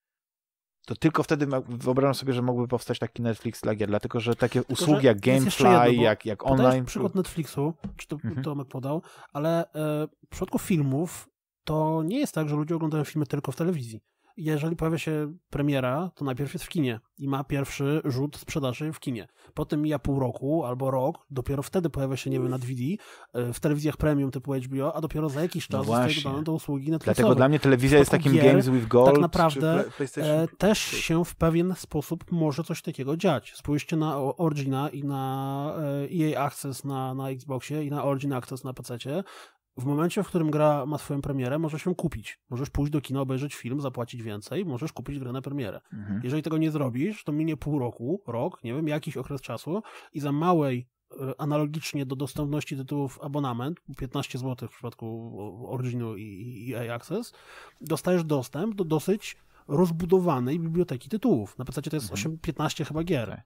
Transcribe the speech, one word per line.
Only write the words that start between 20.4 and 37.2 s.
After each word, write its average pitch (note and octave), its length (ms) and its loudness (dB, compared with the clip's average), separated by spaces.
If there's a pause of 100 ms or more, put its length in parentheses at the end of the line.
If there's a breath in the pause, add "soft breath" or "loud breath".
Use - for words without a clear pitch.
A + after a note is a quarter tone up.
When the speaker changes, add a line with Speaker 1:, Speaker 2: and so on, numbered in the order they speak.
Speaker 2:
albo B2+ 260 -2
rok, C3+ 380 0
dopiero C3+ 340 -4
wtedy E3+ 260 -2
pojawia C3+ 280 -2
się, - 120 -4
nie C3+ 100 0
wiem, C3 100 0
na C3 100 -2
D B2 80 -6
V C3+ 60 -6
D, B2 80 -4 (520 loud breath)
e, B2 200 -2
w - 60 -8
telewizjach D3 380 0
premium C#3+ 340 2
typu C3+ 200 -6
H C3+ 80 0 (100)
B C3+ 160 -2
O, D#3+ 100 -2
a D#3 60 -4
dopiero D3+ 280 -2
za C#3 120 -2
jakiś F3 280 -4
Speaker 1:
No - 80 -2
Speaker 2:
czas G#2 100 0
zostaje A#2+ 180 4
Speaker 1:
właśnie. D3 180 0
Speaker 2:
dodane C#3 200 -4
do D#3+ 100 0
usługi C#3 340 -2
Speaker 1:
Dlatego D#3+ 220 0
Speaker 2:
Netflixowej. A#2 280 6
Speaker 1:
dla C3 120 8
mnie D3+ 100 4
telewizja C3+ 380 6
Speaker 2:
W - 20 12
Speaker 1:
jest C#3 120 8
Speaker 2:
przypadku C#3+ 180 4
Speaker 1:
takim D#3+ 120 8
Speaker 2:
gier C3+ 100 10
Speaker 1:
games C3 180 8
with B2 180 4
gold, A#2+ 180 10
Speaker 2:
tak C#3 100 10
Speaker 1:
czy D3 60 8
Speaker 2:
naprawdę, D#3 600 4
Speaker 1:
Pla-, - 140 -6
PlayStation D3+ 340 -2
Speaker 2:
e, D#3+ 160 4
też - 420 2
Speaker 1:
Plus. - 120 -4
Speaker 2:
się E3 240 2
w - 100 -12
pewien E3+ 400 2
sposób - 560 -6
może D#3+ 320 0
coś - 180 -6
takiego C#3+ 360 -4
dziać. E3 380 0
Spójrzcie D3 420 -2
na D3+ 200 0
O-, C#3 200 -2
Origina C#3+ 520 0
i C#3+ 140 -10
na, C3+ 760 -4
e, D3 540 -2
E B2+ 80 -2
A C#3 60 0
Access C#3 380 -8
na, C3 300 -4
na C3+ 160 -6